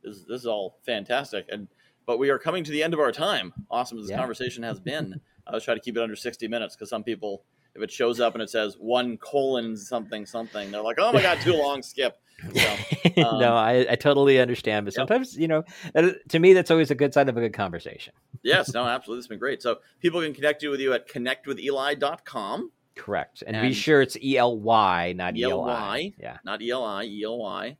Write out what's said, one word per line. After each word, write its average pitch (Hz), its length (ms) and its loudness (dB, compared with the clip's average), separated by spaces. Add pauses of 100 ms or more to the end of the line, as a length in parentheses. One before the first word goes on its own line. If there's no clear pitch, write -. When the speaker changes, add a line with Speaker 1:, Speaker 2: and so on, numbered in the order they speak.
Speaker 1:
This, 98 220 -16
this 120 160 -10
is 117 60 -6
all 104 380 -4
fantastic. 113 640 -4
And, 104 160 -10 (380)
but 117 140 0
we 139 100 2
are 139 80 4
coming 170 260 -2
to 151 80 -10
the 151 120 -2
end 170 100 -2
of 156 60 -4
our 147 120 4
time, 151 420 -4 (180)
awesome 120 280 -4
as 107 60 -14
this 95 60 -8
Speaker 2:
Yeah. 104 60 -4
Speaker 1:
conversation 123 460 -6
has 110 160 -8
been. 101 420 -8 (120)
Speaker 2:
<laughs> - 140 -20
Speaker 1:
I - 60 -8
was 113 100 -4
trying 117 140 -2
to 107 60 -12
keep 117 140 -6
it 117 60 0
under 110 120 -6
sixty 117 320 -8
minutes 110 280 -6
'cause 104 140 -14
some 110 140 -6
people, 101 400 -8 (320)
if 98 60 -10
it 107 100 -8
shows 117 300 0
up 117 120 2
and 113 80 -8
it 104 80 -8
says 107 300 -2
one 120 380 -2
colon 127 580 -2
something 107 500 -10
something, 104 460 -10
they're 104 100 -6
like, 117 180 -2
"Oh 214 120 4
my 208 100 6
God, 175 200 2
too 180 120 2
long, 143 300 0
skip." - 340 -4 (380)
So, 107 200 2 (400)
Speaker 2:
<laughs> 170 100 6
Speaker 1:
um, 113 140 0
Speaker 2:
No, 120 140 6
I, 117 380 4
I 120 40 4
totally 139 440 6
understand. 117 460 0
But 98 80 -6
Speaker 1:
Yep. - 20 -6
Speaker 2:
sometimes, 233 420 -2
you 165 120 0
know, 156 140 2 (320)
uh, 170 160 6 (180)
to 165 100 2
me, 185 140 12
that's 180 180 6
always 160 200 4
a 139 40 2
good 139 180 2
sign 139 160 6
of 123 80 -2
a 117 40 0
good 113 120 -2
conversation. - 600 -8 (280)
Speaker 1:
Yes, 143 320 0
no, 120 120 -2
absolutely. 120 340 -4
It's 120 80 -18
been 104 120 -12
great. 131 220 -6
So 120 180 -2 (200)
people 170 220 0
can 151 120 -4
connect 147 300 -2
you 147 60 -4
with 139 100 -2
you 135 140 2
at 117 160 -2
connect 127 380 -6
with 139 120 -6
Eli 139 360 -2
dot 143 280 -4
com. 127 480 -6 (240)
Speaker 2:
Correct. - 500 -6
And - 140 -6
be 120 80 0
Speaker 1:
And 131 80 0
Speaker 2:
sure 147 260 6
it's 127 200 0
E 135 160 0
L 120 200 2
Y, 98 600 4
not 90 180 -4
E 117 80 -2
L 123 60 2
I. - 0 -
Speaker 1:
E - 20 -2
L - 120 -2
Y, 117 560 -4
Speaker 2:
Yeah. - 260 -14
Speaker 1:
not 104 160 -8
E 117 80 -6
L 123 160 -2
I, 101 180 -6
E 104 200 -8
L 113 140 -6
Y 107 420 -8